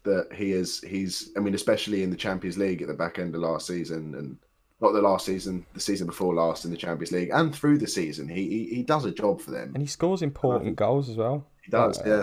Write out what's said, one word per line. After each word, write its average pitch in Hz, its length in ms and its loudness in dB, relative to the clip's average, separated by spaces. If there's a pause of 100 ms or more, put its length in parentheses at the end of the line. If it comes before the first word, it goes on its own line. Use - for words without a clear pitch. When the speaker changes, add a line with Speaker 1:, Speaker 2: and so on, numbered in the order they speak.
Speaker 1:
that 95 280 2
he 98 200 -2
is, 92 300 0
he's, 95 540 -4
I 101 40 0
mean, 101 160 2
especially 104 480 2
in 92 60 0
the 87 60 -2
Champions 92 400 -4
League 95 260 0
at 78 40 -6
the 78 80 -6
back 82 240 -4
end 87 160 -4
of 82 60 -4
last 82 260 -2
season, 80 480 -6
and 71 220 -10 (440)
not 104 120 6
the 104 100 4
last 98 240 4
season, 92 480 -2
the 95 60 -12
season 95 260 0
before 87 280 0
last 82 300 2
in 85 60 -4
the 82 60 -4
Champions 85 340 -6
League, 90 220 0
and 151 200 4
through 147 260 4
the - 100 0
season, 76 400 -4
he, 90 200 -2
he, 113 160 -2 (120)
he - 80 -2
does 151 220 2
a 127 40 0
job 104 300 0
for - 100 -14
them. 131 240 -8
Speaker 2:
And 139 80 -2
he 143 60 -4
scores 175 340 0
important 139 400 2
Speaker 1:
And - 40 -4
I - 40 0
think - 80 -4
Speaker 2:
goals 127 300 2
as 110 80 -6
well. 131 280 0 (200)
Speaker 1:
He - 80 -20
does, 113 260 4
Speaker 2:
Like, - 80 -6
Speaker 1:
yeah. 107 160 4